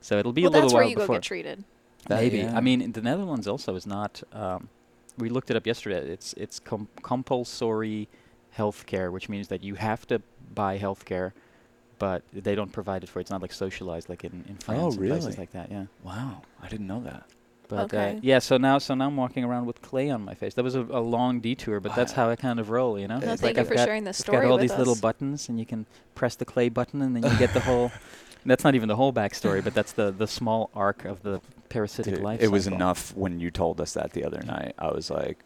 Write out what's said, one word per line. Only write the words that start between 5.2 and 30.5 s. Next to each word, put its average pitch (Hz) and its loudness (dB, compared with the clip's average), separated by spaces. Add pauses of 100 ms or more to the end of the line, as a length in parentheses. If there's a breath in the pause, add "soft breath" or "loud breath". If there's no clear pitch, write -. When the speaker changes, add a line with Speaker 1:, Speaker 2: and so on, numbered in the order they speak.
Speaker 1:
looked 123 -2
it 113 2
up - -2
yesterday. 107 -2 (120)
It's, - -10
it's - -10
com-, 107 -8 (140)
compulsory 113 -2 (500 soft breath)
healthcare, 101 -2
which 95 -10
means 101 -6
that 92 -6
you 98 -8
have 107 -4
to 113 0 (340)
buy 98 0
healthcare, 95 -4 (680 soft breath)
but 95 -2 (100)
they 98 -2
don't 98 -4
provide 95 -6
it 90 -16
for - -8
you. - -6
It's - -10
not, 95 -6
like, 92 -8
socialized 92 -8
like 87 -10
in, 87 -8 (160)
in 101 -14
Speaker 3:
Oh, - -16
Speaker 1:
France 139 -2
and 95 0
places - 0
Speaker 3:
really? - -8
Speaker 1:
like 90 -12
that, 87 -10
yeah. 98 -8 (180)
Speaker 3:
Wow, 107 -10 (200)
I 90 -16
didn't 107 -8
know 104 -6
that. - -12 (420)
Speaker 1:
But, 101 -4
uh, 101 2
Speaker 2:
Okay. 104 0
Speaker 1:
yeah, 131 6
so 131 4
now, 135 6
so 139 -4
now 135 0
I'm 143 -4
walking 127 -2
around 123 -2
with 117 -8
clay 135 -2
on 117 -2
my 95 -8
face. 104 -6
That 123 0
was 127 -2
a, 131 0
a 120 -2
long 120 2
detour, 113 -2
but 101 -4
that's 120 2
Speaker 3:
I - -4
Speaker 1:
how 120 4
I 117 0
kind 120 -2
of 107 -4
roll, 120 2
you 98 -4
know? 113 -4
Speaker 2:
No, - -2
Speaker 3:
It's - -4
Speaker 2:
thank - -6
Speaker 1:
Like, 117 2
Speaker 2:
you - 4
Speaker 1:
I've 226 2
Speaker 2:
for 233 0
Speaker 1:
got, 240 6
Speaker 2:
sharing 214 0
this 196 -6
Speaker 1:
I've - -4
got 208 0
Speaker 2:
story - 6
Speaker 1:
all 127 8
Speaker 2:
with 123 6
Speaker 1:
these 123 2
little 127 4
Speaker 2:
us. 110 0
Speaker 1:
buttons, 139 -2
and 117 -2
you 110 -6
can 110 -6 (300 soft breath)
press 123 0
the - -6
clay 123 2
button, 123 -2
and 131 0
then 117 2
you 113 6
get 120 6
the 127 4
whole 123 2
Speaker 3:
<laughs> - -18 (440 loud breath)
Speaker 1:
That's 127 4
not 147 6
even 113 4
the 107 2
whole 135 4
backstory, 101 0
but 95 -2
that's 104 0
the, 104 0
the 95 -2
small 110 -2